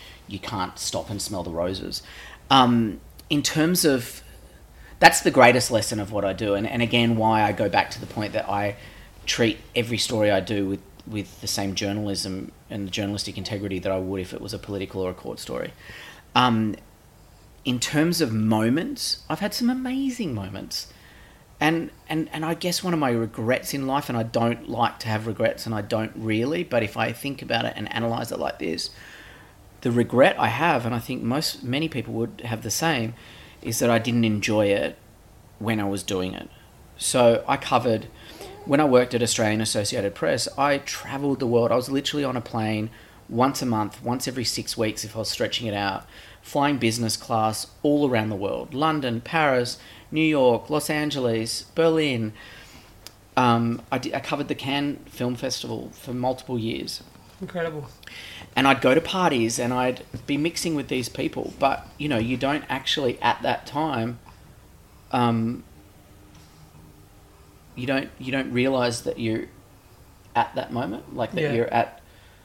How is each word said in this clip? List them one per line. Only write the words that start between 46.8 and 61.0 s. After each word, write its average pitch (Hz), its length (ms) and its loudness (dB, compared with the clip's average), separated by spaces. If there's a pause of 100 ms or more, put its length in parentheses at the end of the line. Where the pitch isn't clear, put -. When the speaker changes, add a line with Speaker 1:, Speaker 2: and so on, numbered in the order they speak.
Speaker 1:
class 110 500 0 (160)
all 147 260 4
around 110 220 2
the 104 60 -4
world. 92 380 -4
London, 135 460 0
Paris, 131 560 2 (340)
New 156 140 0
York, 131 460 4
Los 151 180 0
Angeles, 135 760 0 (100)
Berlin. 151 580 2 (1040)
Um, 117 460 4 (100)
I 131 60 0
di-, 127 160 -6
I 139 60 -2
covered 143 280 -4
the 147 60 -2
Cannes 143 520 -4
Film 123 280 -4
Festival 123 580 -6
for - 220 -10
multiple 127 440 -2
years. - 440 -6 (400)
Speaker 2:
Incredible. 165 440 -6 (680)
Speaker 1:
And 131 100 6
I'd 135 140 8
go 131 140 6
to 156 80 6
parties 143 560 2
and 123 160 0
I'd 123 280 0 (240)
be 143 120 0
mixing 170 360 -2
with 139 140 -2
these 131 220 -2